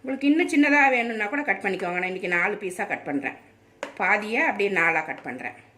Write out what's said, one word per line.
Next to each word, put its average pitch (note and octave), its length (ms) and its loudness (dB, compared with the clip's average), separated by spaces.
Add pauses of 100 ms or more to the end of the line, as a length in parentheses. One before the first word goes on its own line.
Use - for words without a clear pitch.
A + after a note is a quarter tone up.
உங்களுக்கு C4 260 -2
இன்னும் D#4+ 260 4
சின்னதா C#4+ 360 6
வேணும்னா A#3 360 0
கூட G3 160 -4
கட் G3 200 -2
பண்ணிக்கோங்க. F#3 380 -2
நான் F#3 120 -4
இன்னைக்கு F#3 160 -6
நாலு F3+ 280 0
பீஸா G3 320 -6
கட் C#3 160 -6
பண்றேன். C#3 340 -4 (580)
பாதியை G#3+ 460 0
அப்படியே G#3 280 0
நாலா E3 360 2
கட் - 180 -12
பண்றேன். B2 320 -10 (220)